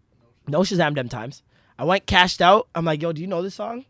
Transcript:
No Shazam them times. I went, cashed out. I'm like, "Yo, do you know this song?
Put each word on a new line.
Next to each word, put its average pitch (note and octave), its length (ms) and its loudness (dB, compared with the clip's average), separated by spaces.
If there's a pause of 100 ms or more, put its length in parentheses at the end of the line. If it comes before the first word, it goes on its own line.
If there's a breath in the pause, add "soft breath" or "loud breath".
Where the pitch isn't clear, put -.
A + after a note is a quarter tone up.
(460)
No D3+ 140 0
Shazam E3+ 340 0
them C3 140 -4
times. A#2 340 -12 (360)
I B2+ 60 -6
went, F#3 200 0
cashed F3+ 380 2
out. F#3+ 320 6
I'm E3 100 -2
like, D#3 160 -2
"Yo, E3+ 140 -4
do D3+ 80 -10
you F3+ 40 -10
know F#3 140 -4
this F#3+ 140 -6
song? A#3 360 -10